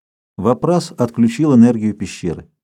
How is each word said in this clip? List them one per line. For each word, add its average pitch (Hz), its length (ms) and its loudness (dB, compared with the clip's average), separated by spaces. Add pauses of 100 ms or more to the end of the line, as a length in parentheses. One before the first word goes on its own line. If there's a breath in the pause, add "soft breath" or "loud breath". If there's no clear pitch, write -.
(360)
Вапрас 156 640 -2
отключил 123 580 0
энергию 113 380 4
пещеры. 90 560 -10 (140)